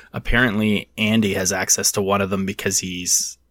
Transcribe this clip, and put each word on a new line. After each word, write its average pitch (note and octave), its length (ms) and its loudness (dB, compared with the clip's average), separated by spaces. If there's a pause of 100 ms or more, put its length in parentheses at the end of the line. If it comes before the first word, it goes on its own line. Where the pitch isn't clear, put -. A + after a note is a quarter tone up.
(140)
apparently G#2+ 840 2
Andy G#2+ 380 2
has F#2+ 180 -2
access F#2+ 400 0
to G#2 80 -2
one G2 200 2
of F#2+ 100 -2
them F#2+ 120 -2
because G2 360 -2
he's F2+ 580 -4 (140)